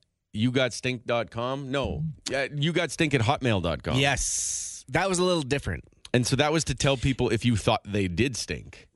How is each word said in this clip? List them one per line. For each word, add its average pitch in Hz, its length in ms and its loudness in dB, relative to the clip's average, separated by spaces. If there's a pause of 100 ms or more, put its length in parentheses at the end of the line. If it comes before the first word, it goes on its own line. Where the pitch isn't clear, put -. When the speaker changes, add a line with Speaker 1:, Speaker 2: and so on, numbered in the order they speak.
(320)
Speaker 1:
you 113 200 0
got 127 200 2
stink 127 340 -6
dot 117 240 -2
com? 131 420 -6
No. 131 320 -2 (280)
Uh, 135 220 -2
you 147 180 0
got 165 200 -2
stink 156 220 2
at 127 80 4
hotmail 113 400 2
dot 80 200 -2
com. 82 160 0
Speaker 2:
Yes. - 920 -2
That 165 200 0
was 180 100 0
a 180 60 2
little 175 180 2
different. 123 420 -4 (280)
Speaker 1:
And 123 140 4
so - 100 0
that 147 160 4
was 160 120 2
to 135 100 -4
tell 139 220 2
people 123 340 2
if 110 140 0
you 120 120 4
thought 107 280 2
they 101 240 0
did 107 280 0
stink. - 600 -10